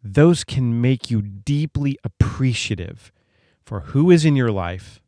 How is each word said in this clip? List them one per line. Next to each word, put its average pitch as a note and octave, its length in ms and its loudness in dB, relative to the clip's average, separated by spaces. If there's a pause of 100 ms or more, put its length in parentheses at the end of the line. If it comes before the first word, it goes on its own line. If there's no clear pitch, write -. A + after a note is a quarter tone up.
those D3 400 4
can A#2+ 380 -2
make B2 300 -2
you G#2+ 100 0
deeply C#3+ 800 -4
appreciative - 1080 -4 (520)
for G2+ 180 -10
who D#3 280 0
is E3 160 6
in D3 100 4
your A#2+ 160 2
life F#2 560 -8